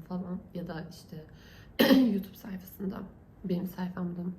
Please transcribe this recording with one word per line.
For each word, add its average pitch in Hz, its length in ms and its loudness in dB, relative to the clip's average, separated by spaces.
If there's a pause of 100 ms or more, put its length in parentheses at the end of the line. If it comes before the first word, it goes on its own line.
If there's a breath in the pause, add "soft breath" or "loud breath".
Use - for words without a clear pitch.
falan. 180 320 -6 (140)
Ya 170 140 -8
da 160 240 -8
işte - 340 -14 (560 loud breath)
<clears throat> 262 320 8
YouTube 196 220 -2
sayfasında, - 680 -8 (420)
benim 180 220 0
sayfamda 180 540 -6 (180)